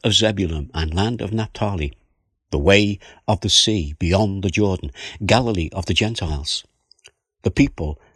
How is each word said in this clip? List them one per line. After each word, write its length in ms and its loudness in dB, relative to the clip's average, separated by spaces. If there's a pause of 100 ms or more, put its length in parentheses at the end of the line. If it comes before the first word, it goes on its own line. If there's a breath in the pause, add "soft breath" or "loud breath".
of 80 2
Zebulun 640 0
and 180 -2
land 300 0
of 100 -4
Naphtali, 600 -4 (560)
the 80 -2
way 400 4 (280 loud breath)
of 140 2
the 80 -4
sea 500 2
beyond 440 0
the 80 0
Jordan, 400 0 (340 loud breath)
Galilee 480 2
of 140 -8
the 80 0
Gentiles. 680 -4 (800)
The 100 0
people 460 0 (180 soft breath)